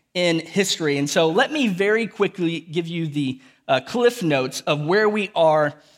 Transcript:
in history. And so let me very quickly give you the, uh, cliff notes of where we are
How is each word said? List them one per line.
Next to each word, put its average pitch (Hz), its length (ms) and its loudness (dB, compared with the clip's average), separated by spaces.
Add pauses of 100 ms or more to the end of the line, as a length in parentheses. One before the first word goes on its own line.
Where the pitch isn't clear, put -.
(120)
in 170 280 0
history. 160 580 -2
And 143 100 -2
so 160 220 2
let 254 220 2
me 285 160 0
very 208 380 0
quickly 175 540 -2
give 165 280 -6
you 165 180 -4
the, 139 340 -4 (280)
uh, 131 120 2
cliff 240 440 0
notes 135 380 0
of 151 220 -2
where 208 240 2
we 208 260 -2
are 156 380 4 (260)